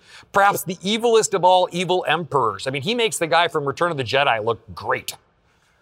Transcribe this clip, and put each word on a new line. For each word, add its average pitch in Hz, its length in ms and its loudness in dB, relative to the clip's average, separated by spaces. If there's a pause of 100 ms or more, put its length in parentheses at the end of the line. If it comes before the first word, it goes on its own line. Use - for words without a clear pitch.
(320)
perhaps 202 320 2
the 185 140 -8
evilest 220 540 0
of 175 120 0
all 180 260 4
evil 175 380 -2
emperors. 131 580 0
I 131 60 -4
mean, 139 100 -4
he 220 140 -2
makes 226 220 -2
the 165 100 -2
guy 165 180 2
from 151 200 -4
Return 170 260 -2
of 143 60 -8
the 135 40 -2
Jedi 117 420 0
look 110 300 -4
great. 120 400 -6 (680)